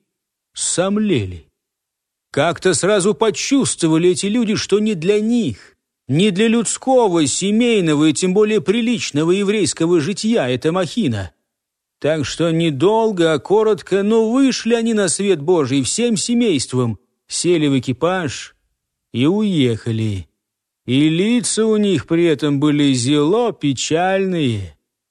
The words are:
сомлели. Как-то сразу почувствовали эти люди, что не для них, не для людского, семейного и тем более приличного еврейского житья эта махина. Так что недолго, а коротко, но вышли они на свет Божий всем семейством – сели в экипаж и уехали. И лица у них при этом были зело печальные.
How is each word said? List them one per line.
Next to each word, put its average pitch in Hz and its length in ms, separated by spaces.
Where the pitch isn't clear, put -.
сомлели. 170 920
Как-то 165 420
сразу 202 380
почувствовали 180 1000
эти 190 160
люди, 214 280
что 190 240
не 214 160
для 190 260
них, 214 560
не 175 220
для 202 180
людского, 220 800
семейного 190 800
и 156 60
тем 185 200
более 214 280
приличного 190 720
еврейского 185 680
житья 196 480
эта 127 240
махина. 156 600
Так 151 240
что 165 260
недолго, 170 840
а 143 40
коротко, 202 640
но 220 280
вышли 247 420
они 233 220
на 202 140
свет 190 340
Божий 143 400
всем 226 340
семейством – 143 800
сели 170 400
в 135 100
экипаж 160 800
и 123 140
уехали. 117 1000
И 139 220
лица 214 580
у 220 100
них 196 300
при 170 180
этом 147 340
были 147 340
зело 147 600
печальные. 151 1300